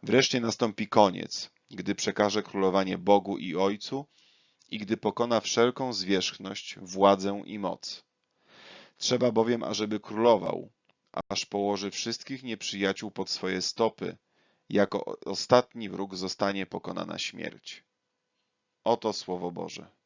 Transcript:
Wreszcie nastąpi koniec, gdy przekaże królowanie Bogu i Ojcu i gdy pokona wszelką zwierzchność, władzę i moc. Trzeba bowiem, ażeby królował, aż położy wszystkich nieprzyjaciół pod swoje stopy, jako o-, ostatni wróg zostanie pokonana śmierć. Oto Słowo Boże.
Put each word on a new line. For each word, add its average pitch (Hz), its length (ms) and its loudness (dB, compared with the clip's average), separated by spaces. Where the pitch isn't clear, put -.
Wreszcie 123 380 4
nastąpi 110 480 -2
koniec, 92 600 4
gdy 95 240 -4
przekaże 104 480 2
królowanie 95 560 0
Bogu 98 400 4
i 85 180 -6
Ojcu 104 500 -2
i 107 60 -8
gdy 104 180 -2
pokona 117 440 0
wszelką 123 520 0
zwierzchność, 95 880 -4
władzę 98 640 2
i 104 140 -10
moc. - 460 -8
Trzeba 123 340 2
bowiem, 113 300 2
ażeby 107 380 -2
królował, 107 720 2
aż - 160 -4
położy 101 460 -2
wszystkich 123 520 -8
nieprzyjaciół 101 680 -2
pod 95 200 -6
swoje 92 320 -2
stopy, 98 540 -2
jako 101 360 2
o-, - 200 -8
ostatni 117 640 2
wróg 95 280 -6
zostanie 95 500 -2
pokonana 87 520 -8
śmierć. - 680 -10
Oto 113 280 2
Słowo 90 380 -6
Boże. 85 400 -12